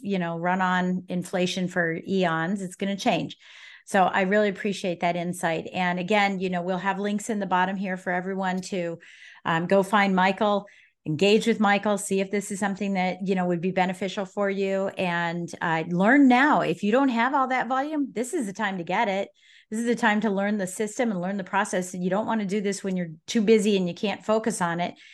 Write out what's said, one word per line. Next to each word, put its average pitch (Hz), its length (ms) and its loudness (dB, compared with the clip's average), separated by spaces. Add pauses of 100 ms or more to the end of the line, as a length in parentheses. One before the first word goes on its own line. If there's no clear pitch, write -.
you 196 160 -2
know, 170 220 -2
run 180 200 0
on 180 480 0
inflation 180 600 -2
for 170 400 -2
eons. 180 560 0
It's 180 120 -10
gonna 196 220 -4
change. 180 400 -2 (480)
So 196 200 4
I - 160 2
really 208 280 2
appreciate 190 520 -4
that 175 140 0
insight. 175 560 -4
And 180 280 -2
again, 196 400 2
you 185 100 -2
know, 180 140 -2
we'll 180 160 -2
have 190 180 -2
links 208 320 -4
in 220 80 -2
the 196 80 -4
bottom 185 300 0
here 185 200 -4
for 185 160 -6
everyone 185 500 -2
to, 170 360 -4 (480)
um, 170 220 0
go 196 160 6
find 196 320 2
Michael, 196 500 2 (400)
engage 202 400 4
with 220 140 2
Michael, 202 400 2
see 196 220 -2
if 196 100 -6
this 202 200 -4
is 190 80 -6
something 202 340 -2
that, 180 240 0 (100)
you 190 80 2
know, 180 100 0
would 175 160 0
be 185 100 -2
beneficial 185 540 -2
for 202 240 -2
you, 196 380 -2 (100)
and, 170 500 -2 (140)
uh, 160 280 0
learn 220 380 6
now. 247 340 6
If 156 200 -2
you 208 100 0
don't 269 180 4
have 240 260 0
all 262 140 2
that 247 180 -2
volume, 277 460 -2
this 233 200 -6
is 269 140 -2
the 196 60 -6
time 190 260 -4
to 170 40 -6
get 196 240 0
it. 196 220 -2 (420)
This 220 100 -4
is 233 40 -4
the 233 100 2
time 214 260 2
to 220 100 2
learn 202 260 0
the 185 80 -2
system 214 460 -2
and 180 100 -2
learn 196 160 -4
the 202 60 -6
process. 196 500 -2
You 180 160 -2
don't 202 160 0
wanna 220 200 -2
do 196 160 -2
this 196 220 -4
when 190 140 -2
you're 170 140 -4 (160)
too 233 140 0
busy 208 360 6
and 185 100 2
you 170 60 -4
can't 196 320 -4
focus 220 360 0
on 170 180 0
it. 175 160 -4 (180)